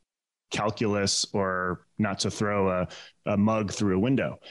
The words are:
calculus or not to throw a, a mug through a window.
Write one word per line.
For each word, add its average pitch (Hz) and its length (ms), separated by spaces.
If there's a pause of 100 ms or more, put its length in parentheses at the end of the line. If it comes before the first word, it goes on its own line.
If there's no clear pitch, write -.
(500)
calculus 104 840
or 92 520 (140)
not 101 200
to 98 120
throw 104 380
a, 90 180 (400)
a 101 100
mug 107 340
through - 240
a - 40
window. 117 400 (120)